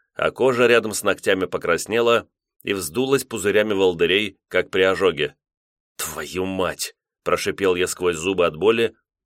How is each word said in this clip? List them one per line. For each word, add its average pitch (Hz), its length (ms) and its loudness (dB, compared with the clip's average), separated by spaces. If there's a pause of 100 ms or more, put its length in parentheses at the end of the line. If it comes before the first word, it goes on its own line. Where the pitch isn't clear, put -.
(140)
а - 160 0
кожа 123 360 2
рядом 113 260 2
с - 100 -6
ногтями 95 420 0
покраснела 95 840 0 (340)
и 101 100 -2
вздулась 127 520 -2
пузырями 104 480 0
волдырей, 95 680 0 (100)
как 90 220 0
при 95 120 2
ожоге. 90 540 0 (600)
"Твою 80 480 -8
мать!" 92 520 -6 (260)
прошипел 90 520 0
я 90 120 -2
сквозь 90 300 -2
зубы 87 300 0
от 78 100 -4
боли 110 400 2 (300)